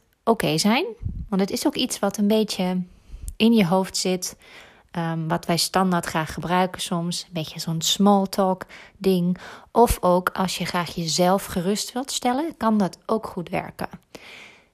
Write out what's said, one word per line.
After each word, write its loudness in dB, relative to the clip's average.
oké 2
zijn, 2
want 0
het 0
is -2
ook 0
iets -2
wat -2
een 2
beetje 0
in 4
je 6
hoofd 0
zit. -2
Ehm, -4
wat -2
wij 2
standaard 2
graag -4
gebruiken 0
soms. -4
Een -20
beetje -8
zo'n -4
small 4
talk 0
ding. 2
Of 4
ook 2
als -2
je -6
graag -4
jezelf 2
gerust -4
wilt -6
stellen, -2
kan 2
dat 0
ook -2
goed -10
werken. -6